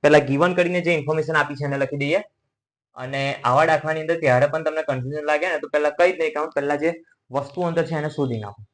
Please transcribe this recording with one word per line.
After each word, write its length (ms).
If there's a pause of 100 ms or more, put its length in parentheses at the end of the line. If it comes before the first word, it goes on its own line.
પહેલા 180
given 360
કરીને 260
જે 120
ઇન્ફોર્મેશન 420
આપી 200
છે 100
એને 120
લખી 200
દઈએ. 220 (760)
અને 480
આવા 220
દાખલાની 360
અંદર 180
ત્યારે 280
પણ 160
તમને 180
કન્ફ્યુઝન 440
લાગે 220
ને 120
તો 80
પહેલા 220
કઈ 220
જ 80
નહીં 140
કામ, 160
પહેલા 260
જે 180 (380)
વસ્તુ 300
અંતર 240
છે 100
એને 140
શોધી 300
નાખો. 240 (100)